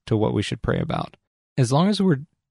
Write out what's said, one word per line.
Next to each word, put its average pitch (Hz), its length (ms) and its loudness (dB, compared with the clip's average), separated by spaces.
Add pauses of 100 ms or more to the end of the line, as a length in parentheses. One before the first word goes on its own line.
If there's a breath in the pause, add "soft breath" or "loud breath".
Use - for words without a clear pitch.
to 113 100 0
what 117 200 0
we 104 80 0
should - 180 -8
pray - 180 0
about. - 380 -6 (400)
As 123 140 0
long 170 180 4
as 202 100 0
we're 170 220 2 (300)